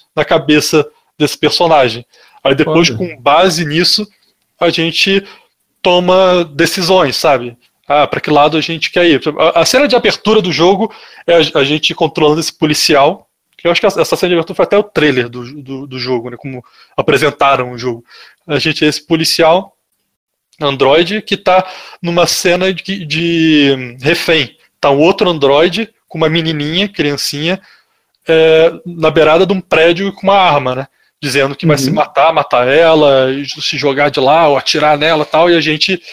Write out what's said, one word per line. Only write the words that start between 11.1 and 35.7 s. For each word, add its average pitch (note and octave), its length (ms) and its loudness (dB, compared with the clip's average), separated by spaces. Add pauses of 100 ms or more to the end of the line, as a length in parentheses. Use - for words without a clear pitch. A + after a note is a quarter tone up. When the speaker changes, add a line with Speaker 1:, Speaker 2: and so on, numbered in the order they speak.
Speaker 1:
é E3+ 100 2
a, D#3 240 2
a C#3 40 2
gente D3+ 300 -2
controlando D#3 460 0
esse - 140 -8
policial, D3+ 720 0 (300)
que - 100 -6
eu F3 40 2
acho E3+ 100 -2
que G#3+ 60 0
essa, E3+ 140 0
essa - 140 0
cena F3+ 140 -2
de F3+ 60 0
abertura E3+ 200 -4
foi F#3 100 2
até F#3+ 120 0
o G3+ 60 2
trailer C3+ 460 0
do, B2 320 -14
do, C3+ 260 -14
do B2+ 120 -14
jogo, B2 300 -4
né? A#2+ 80 -14
Como B2+ 260 -14 (340)
apresentaram C#3 760 0
o B2 60 -12
jogo. A#2+ 260 -8 (440)
A D3 120 -4
gente D#3 260 -2
é - 20 4
esse - 180 -4
policial E3 720 0 (840)
androide D3+ 600 0
que G#3 160 -8
tá F#3 280 0 (360)
numa E3+ 240 0
cena F#3 480 -2
de, F#3+ 320 -10
de D3 960 0
refém. D#3 540 -2 (240)
Tá D3+ 120 2
um C#3 80 2
outro F3+ 300 2
androide D#3+ 600 0 (180)
com - 100 -16
uma D#3 120 0
menininha, D#3+ 580 -4
criancinha, D3+ 760 -4 (640)
é, D#3+ 440 4 (140)
na E3 260 -2
beirada D#3+ 340 4
de F#3 80 -2
um F#3+ 80 -2
prédio E3+ 520 0
com - 100 -16
uma G3 140 2
arma, C#3+ 380 0
né? C3+ 120 -8 (340)
Dizendo C#3 340 -2
que - 100 -8
vai D3+ 120 2
se C3+ 120 -2
Speaker 2:
Uhum. D#3+ 60 -2
Speaker 1:
matar, D3+ 380 0
matar C3 340 0
ela, C#3+ 640 4
e C#3 160 -8
se C#3+ 300 -8
jogar C#3 320 -2
de D3 100 -4
lá D3+ 280 2
ou C#3+ 100 2
atirar D3+ 400 0
nela D#3 260 0
e - 40 -4
tal, E3 220 2
e F3 60 4
a D#3+ 60 2
gente D#3 400 -4 (100)